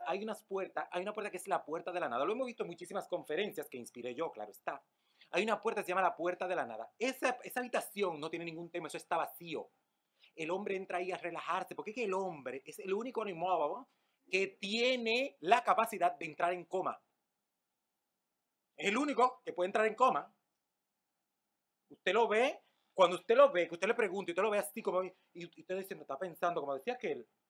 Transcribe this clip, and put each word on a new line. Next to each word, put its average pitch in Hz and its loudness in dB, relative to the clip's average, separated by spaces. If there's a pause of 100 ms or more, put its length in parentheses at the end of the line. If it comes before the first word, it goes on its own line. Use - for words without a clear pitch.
hay 190 -2
unas 220 -6
puertas, 185 -4
hay 180 -2
una 208 -4
puerta 202 -6
que 180 -8
es 180 -10
la 175 2
puerta 170 -6
de 175 -2
la 156 0
nada. 123 0
Lo 175 2
hemos 254 -2
visto 233 -6
en 175 -8
muchísimas 175 -8
conferencias 160 -4
que - -12
inspiré 120 -8
yo, 156 -4
claro 107 -12
está. - -8 (480)
Hay 175 2
una 214 0
puerta 214 0
que - -6
se 175 -2
llama 185 4
la 175 4
puerta 180 -2
de 180 0
la 147 0
nada. 113 -10
Esa, 262 0
esa 220 -6
habitación 202 -2
no 156 -4
tiene 170 -6
ningún 170 -8
tema, 170 -6
eso 143 -8
está 165 -2
vacío. 156 -4 (680)
El 160 -4
hombre 196 0
entra 185 -4
ahí 180 -4
a 180 -4
relajarse, 170 -4
porque 151 -8
es 214 -8
que 247 -2
el 190 0
hombre 143 -4
es - -16
el 190 -2
único 233 -2
animal 180 0 (440)
que 190 2
tiene 233 0
la 202 4
capacidad 185 2
de 170 -10
entrar 175 0
en 180 -6
coma. 160 -4 (1800)
Es 160 -2
el 208 2
único 254 2
que 160 -8
puede 180 0
entrar 214 4
en 214 0
coma. 226 2 (1600)
Usted 180 -2
lo 220 6
ve, 240 4 (320)
cuando 180 6
usted 226 4
lo 269 10
ve, 175 2
que 165 -8
usted 190 -2
le 220 4
pregunta 196 0
y - -2
usted 180 0
lo 214 2
ve 208 2
así 202 -4
como, 185 2
y, 180 -4 (220)
y 170 -10
usted 185 -8
dice, 190 -8
"No 151 -14
está - -6
pensando", 170 0
como 139 -2
decía 135 -4
aquel, 151 -4 (240)